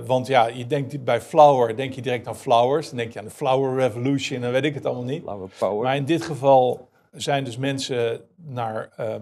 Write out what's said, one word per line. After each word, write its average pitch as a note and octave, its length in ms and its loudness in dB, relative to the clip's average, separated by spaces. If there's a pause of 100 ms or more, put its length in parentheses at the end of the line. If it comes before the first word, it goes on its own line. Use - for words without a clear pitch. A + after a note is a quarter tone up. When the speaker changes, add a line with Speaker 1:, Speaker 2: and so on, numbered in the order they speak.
Speaker 1:
want B2+ 220 0
ja, A#2+ 200 4
je B2 200 -8
denkt C#3 360 -4
bij A#2+ 180 0
Flower, C3+ 540 6
denk C3 180 -6
je C3 80 -10
direct B2 260 -4
aan A2+ 80 -8
flowers. C3 540 2
Dan B2+ 80 -10
denk A#2 140 -6
je - 80 -14
aan G2+ 60 -12
de A2 60 -16
Flower C3 480 0
Revolution B2+ 640 -2
en B2 80 -2
weet C3 140 2
ik D3+ 80 -2
het - 120 -10
allemaal B2 180 -4
niet. C#3 200 -6
Speaker 2:
Flower F#2+ 260 -10 (100)
Power. G#2 240 0
Speaker 1:
Maar C3 120 0
in C#3+ 100 -2
dit E3 180 0
geval C3 680 2 (220)
zijn C#3+ 320 -2
dus A#2+ 140 -8
mensen C3 640 -4 (140)
naar, A#2 600 -8
eh, A2 260 -6